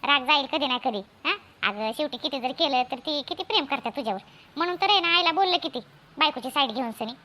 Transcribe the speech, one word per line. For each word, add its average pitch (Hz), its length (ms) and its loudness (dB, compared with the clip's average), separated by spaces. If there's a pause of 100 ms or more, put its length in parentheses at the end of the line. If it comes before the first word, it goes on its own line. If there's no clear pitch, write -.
राग 277 220 2
जाईल 285 220 4
कधी 302 200 0
ना 247 120 0
कधी, 226 200 -2
हा? - 340 -6 (360)
अगं 208 280 -2
शेवटी 302 200 -2
किती 277 240 -4
जर 254 120 -2
केलं 277 300 2
तर 247 160 -4
ती 294 300 -4
किती 339 140 -6
प्रेम 359 220 0
करतात 254 320 -4
तुझ्यावर, 214 240 -2 (360)
म्हणून 349 200 0
तर 392 140 2
आहे 403 100 6
ना 339 80 0
आईला 339 240 4
बोललं 359 240 4
किती 320 220 -4 (400)
बायकोची 269 320 2
साईड 269 200 2
घेऊन 233 200 -2
सनी. 220 220 -8 (120)